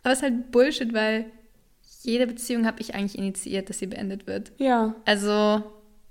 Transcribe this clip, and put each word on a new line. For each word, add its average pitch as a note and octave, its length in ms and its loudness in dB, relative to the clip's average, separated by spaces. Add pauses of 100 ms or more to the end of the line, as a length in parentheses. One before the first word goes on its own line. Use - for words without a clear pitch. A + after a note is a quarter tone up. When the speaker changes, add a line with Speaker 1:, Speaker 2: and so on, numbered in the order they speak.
Speaker 1:
aber B3+ 100 2
es B3+ 60 2
ist - 40 -4
halt B3 280 -2
Bullshit, B3 440 4
weil A3 320 0 (760)
jede A#3+ 240 2
Beziehung A#3 400 -2
habe A3+ 140 -2
ich - 140 -8
eigentlich G3 240 -4
initiiert, F#3+ 500 -6
dass G3+ 120 -10
sie G3 60 -6
beendet G3 400 -8
wird. G3 320 -8
Speaker 2:
Ja. A#3 360 2 (100)
Speaker 1:
Also, G#3 580 4 (480)